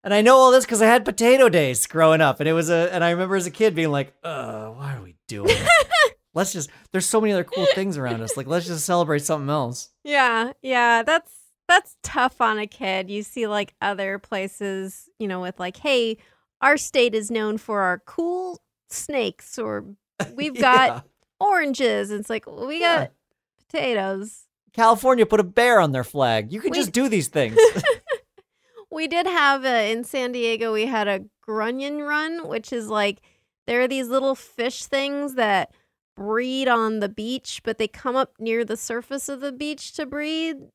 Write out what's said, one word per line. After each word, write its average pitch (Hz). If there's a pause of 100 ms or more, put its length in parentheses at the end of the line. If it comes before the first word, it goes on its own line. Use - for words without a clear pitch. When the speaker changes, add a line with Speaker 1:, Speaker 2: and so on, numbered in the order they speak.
Speaker 1:
And 196
I 208
know 254
all 262
this 254
'cause 220
I 220
had 233
potato 240
days 147
growing 160
up, 143
and 151
it 160
was 165
a, 170
and 170
I 170
remember 185
as 180
a 160
kid 214
being 160
like, 139 (100)
"Uh, 113
why 135
are 107
we 90 (120)
doing 110
this? 466 (280)
Speaker 2:
<laughs> -
Speaker 1:
Let's 190
just, 160 (220)
there's 185
so 220
many 214
other 180
cool -
things 190
around 117
us. 110
Like, 127
let's 170
just 165
celebrate 165
something 147
else." 131 (140)
Speaker 2:
Yeah, 254
yeah, 240
that's, 330 (360)
that's -
tough -
on 220
a 214
kid. 190
You 208
see, 226
like, 208
other 196
places, 190 (100)
you 220
know, 180
with, 180
like, 185
"Hey, 240 (440)
our 285
state 240
is 214
known 214
for 208
our 180
cool 359 (280)
snakes," -
or, 214 (340)
Speaker 1:
<laughs> 196
Speaker 2:
"We've 277
Speaker 1:
Yeah. 240
Speaker 2:
got 254 (320)
oranges." 269
And 208
it's -
like, 220
"Well, -
we 311
got 339
Speaker 1:
Yeah. 120 (500)
Speaker 2:
potatoes." 208 (260)
Speaker 1:
California 226
put 220
a 208
bear 233
on 156
their 131
flag. 117
You 220
can 381
Speaker 2:
We 339
Speaker 1:
just 214
do 254
these 196
things. 120
Speaker 2:
<laughs> 453 (1200)
We 311
did 339
have 277
a, 226
in 233
San 254
Diego, 226
we 214
had 214
a 196 (200)
grunion 262
run, 311
which -
is, 226
like, 208 (460)
there 247
are 254
these 262
little 269
fish -
things 277
that 208 (420)
breed 254
on 220
the 202
beach, 226
but 220
they 220
come 254
up 262
near 226
the 214
surface 240
of 269
the 277
beach 294
to 302
breed 302 (200)